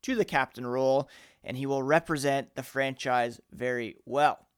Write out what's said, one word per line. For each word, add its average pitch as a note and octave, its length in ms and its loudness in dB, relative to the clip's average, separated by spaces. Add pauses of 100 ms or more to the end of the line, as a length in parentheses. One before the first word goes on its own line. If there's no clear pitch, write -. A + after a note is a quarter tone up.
to B3+ 140 -2
the G#3+ 80 2
captain C3 420 -2
role, C3 440 2 (340)
and B2+ 140 -8
he C3+ 80 -6
will C3+ 180 0
represent C#3 720 0
the C3 80 -8
franchise B2+ 760 -2 (100)
very A#2+ 540 -4
well. C3+ 420 0 (100)